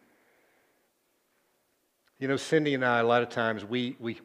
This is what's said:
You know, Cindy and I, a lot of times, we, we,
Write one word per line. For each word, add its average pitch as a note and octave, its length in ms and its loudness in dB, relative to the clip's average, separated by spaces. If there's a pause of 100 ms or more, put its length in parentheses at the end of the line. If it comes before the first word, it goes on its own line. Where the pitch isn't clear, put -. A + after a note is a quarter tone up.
(2250)
You C3+ 100 -4
know, C#3 80 0
Cindy D3+ 380 0
and B2+ 100 -2
I, A#2+ 140 2
a A#2 80 4
lot A#2+ 160 4
of A#2 80 -4
times, A2+ 340 -2
we, B2 340 -4
we, A#2 260 -8